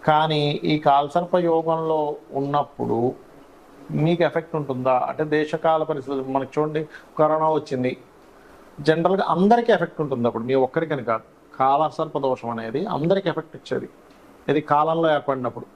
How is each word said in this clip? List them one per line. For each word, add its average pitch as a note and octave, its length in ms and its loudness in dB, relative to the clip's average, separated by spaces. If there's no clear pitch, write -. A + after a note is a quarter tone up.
కానీ D3+ 560 2
ఈ D#3 160 2
కాలసర్ప D3 560 2
యోగంలో D#3+ 800 0
ఉన్నప్పుడు C3 960 -4
మీకు E3 320 2
ఎఫెక్ట్ D#3+ 320 -2
ఉంటుందా C3+ 540 0
అంటే, C3+ 140 -4
దేశకాల D#3 600 0
పరిస్థితులు C#3 400 -4
మనకి C3+ 360 -6
చూడండి, D#3 280 -2
కరోనా D#3 300 2
వచ్చింది, B2+ 480 -2
జనరల్గా E3 460 2
అందరికీ G#3 460 4
ఎఫెక్ట్ E3+ 280 -2
ఉంటుంది B2+ 260 -2
అప్పుడు, A2+ 160 -2
మీ B2+ 100 -2
ఒక్కరికని C3+ 500 0
కాదు. - 540 -6
కాలసర్ప D3 600 0
దోషం C3 320 -2
అనేది A#2 360 -4
అందరికీ F#3 440 0
ఎఫెక్ట్ D#3 260 -8
ఇచ్చేది, - 340 -6
ఇది D3 120 2
కాలంలో D#3 520 2
ఏర్పడినప్పుడు C3 520 -4